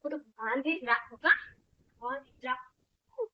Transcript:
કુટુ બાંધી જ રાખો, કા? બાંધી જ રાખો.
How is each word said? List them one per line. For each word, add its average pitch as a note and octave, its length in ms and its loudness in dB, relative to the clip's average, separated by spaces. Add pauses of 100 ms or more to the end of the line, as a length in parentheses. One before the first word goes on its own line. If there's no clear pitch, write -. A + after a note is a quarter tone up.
કુટુ D4+ 160 -4
બાંધી C4+ 600 -2
જ B3+ 60 -10
રાખો, - 300 2
કા? - 220 6 (640)
બાંધી C4 400 -6
જ - 60 -8
રાખો. B3 220 -2 (640)